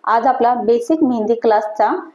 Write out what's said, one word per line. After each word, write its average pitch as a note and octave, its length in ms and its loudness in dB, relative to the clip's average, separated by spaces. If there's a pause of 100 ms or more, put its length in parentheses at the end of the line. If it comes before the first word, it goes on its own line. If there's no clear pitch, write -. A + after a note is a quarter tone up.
आज A3+ 240 0
आपला B3 260 2
बेसिक A#3+ 500 0
मेहंदी A#3 320 0
क्लासचा G#3+ 560 0 (240)